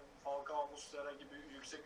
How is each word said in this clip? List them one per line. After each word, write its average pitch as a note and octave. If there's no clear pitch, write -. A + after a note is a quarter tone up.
Falcao, C#3+
Muslera D3
gibi C#3
yüksek -